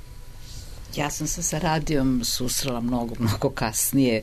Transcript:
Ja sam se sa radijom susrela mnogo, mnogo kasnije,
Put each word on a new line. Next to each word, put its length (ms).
Ja 180
sam 160
se 160
sa 160
radijom 640
susrela 580
mnogo, 380
mnogo 320
kasnije, 720